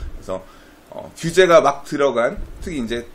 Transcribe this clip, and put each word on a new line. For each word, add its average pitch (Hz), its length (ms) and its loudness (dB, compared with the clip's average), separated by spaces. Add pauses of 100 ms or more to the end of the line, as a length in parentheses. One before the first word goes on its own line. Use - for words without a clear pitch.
(140)
그래서, 95 320 -10 (460)
어, - 260 -14
규제가 170 420 6
막 139 240 0
들어간, 139 540 0 (240)
특히 165 180 -8
이제 117 360 -6